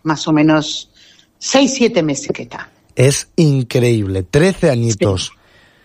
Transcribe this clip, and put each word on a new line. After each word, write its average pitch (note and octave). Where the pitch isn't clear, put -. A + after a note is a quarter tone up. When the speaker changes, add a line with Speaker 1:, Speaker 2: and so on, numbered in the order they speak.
Speaker 1:
más D#3
o D#3+
menos D#3
seis, C4+
siete A3+
meses D3+
que -
está. -
Speaker 2:
Es C3+
increíble, A#2+
trece E3+
añitos. A2+